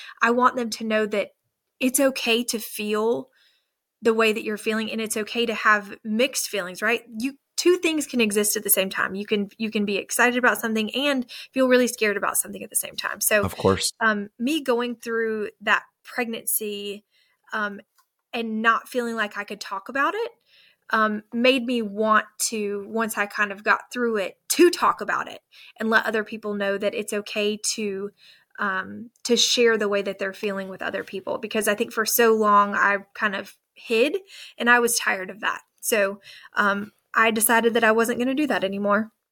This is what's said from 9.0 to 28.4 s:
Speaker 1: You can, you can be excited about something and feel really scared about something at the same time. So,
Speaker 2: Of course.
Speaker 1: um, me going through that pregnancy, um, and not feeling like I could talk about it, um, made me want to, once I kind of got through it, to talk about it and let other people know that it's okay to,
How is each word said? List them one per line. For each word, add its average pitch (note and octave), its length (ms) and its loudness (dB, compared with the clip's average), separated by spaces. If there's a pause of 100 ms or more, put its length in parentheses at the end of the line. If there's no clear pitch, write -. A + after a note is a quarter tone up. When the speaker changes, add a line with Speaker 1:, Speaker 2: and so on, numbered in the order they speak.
Speaker 1:
You G3+ 120 -6
can, G3+ 320 -2
you A3 120 -4
can G#3+ 140 0
be G3+ 140 0
excited A#3+ 400 2
about A#3 200 4
something A3 380 -2
and C#4 340 -2 (240)
feel C4 140 4
really B3 200 6
scared G#3+ 280 0
about - 220 -2
something G3+ 260 -4
at A3 60 -14
the - 80 -6
same - 180 -4
time. - 240 -6
So, G#3 240 2
Speaker 2:
Of F#3+ 140 -2
course. - 420 2
Speaker 1:
um, G#3+ 300 0 (100)
me C#4 240 0
going A#3+ 320 -2
through A3+ 540 -4 (120)
that G#3 220 0 (220)
pregnancy, G#3 960 -6 (480)
um, G#3 300 -6 (500)
and A3+ 300 -4
not A#3 260 2
feeling A#3 280 -4
like G#3+ 220 -4
I G3+ 60 -6
could G3+ 160 -12
talk - 300 -10
about C#4 260 0
it, A4 160 -4 (600)
um, G#3+ 320 2 (100)
made B3 320 2
me A#3+ 160 0
want G#3+ 440 2 (220)
to, G3+ 400 -4
once A3 300 -2
I G#3 80 0
kind G3+ 260 -2
of G3+ 140 -14
got - 260 0
through A#3 240 0
it, F#3+ 220 -4 (120)
to F4 220 6
talk A3 300 0
about G3 260 -4
it - 140 -16 (360)
and A3 120 -2
let A3 160 4
other A3 180 0
people G#3+ 300 -8
know G3+ 240 -2
that G3+ 180 -2
it's G#3+ 160 -6
okay G#3 480 -2 (140)
to, G3+ 380 -6 (460)